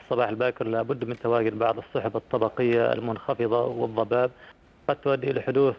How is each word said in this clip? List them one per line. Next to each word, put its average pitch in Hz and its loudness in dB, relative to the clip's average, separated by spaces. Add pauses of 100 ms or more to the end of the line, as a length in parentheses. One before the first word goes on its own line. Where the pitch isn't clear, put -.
الصباح 120 0
الباكر 117 -2
لابد 113 -2
من 117 -6
تواجد 113 0
بعض 113 2
السحب 110 -4
الطبقية 117 2
المنخفضة 117 -2
والضباب، 117 0 (580)
قد 143 0
تؤدي 135 0
لحدوث، 131 2